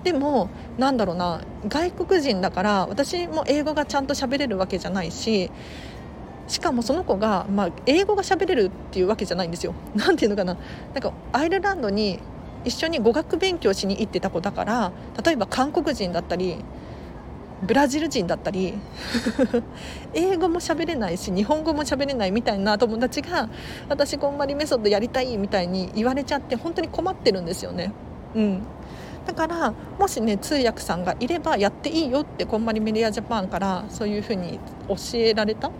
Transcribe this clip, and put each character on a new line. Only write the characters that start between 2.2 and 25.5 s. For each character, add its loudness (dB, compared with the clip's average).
人 2
だ 2
か -2
ら、 4
私 0
も -2
英 4
語 0
が 2
ち -4
ゃ 4
ん -2
と 0
喋 0
れ 0
る -2
わ 2
け -2
じ -4
ゃ -4
な 0
い -4
し、 0
し -4
か 2
も 2
そ 2
の 0
子 2
が、 2
ま 4
あ、 2
英 6
語 4
が 0
喋 2
れ 2
る 6
っ 0
て -6
い 6
う 4
わ 2
け -2
じ -2
ゃ 0
な 0
い -2
ん -4
で -6
す -4
よ。 -2
な 2
ん 6
て 2
い 6
う 6
の 2
か 2
な、 -2
な -4
ん -6
か -2
ア 4
イ 2
ル 2
ラ 0
ン -4
ド 0
に 0
一 -2
緒 -2
に 0
語 6
学 2
勉 2
強 4
し -2
に 0
行 2
っ -10
て -2
た -2
子 -2
だ -2
か -2
ら、 0
例 6
え 4
ば 2
韓 0
国 2
人 -2
だ 0
っ -10
た -2
り、 -2
ブ 2
ラ 8
ジ 0
ル 0
人 0
だ 2
っ -10
た -2
り、 0
<laughs> -4
英 4
語 2
も 0
喋 0
れ -2
な 0
い -2
し、 -4
日 4
本 2
語 2
も 0
喋 0
れ -2
な 0
い 2
み 2
た 2
い 0
な 4
友 2
達 0
が、 -2
「私 0
こ 0
ん -4
ま 0
り -2
メ 0
ソ 0
ッ 0
ド 2
や 4
り 0
た 0
い」 -2
み 0
た 2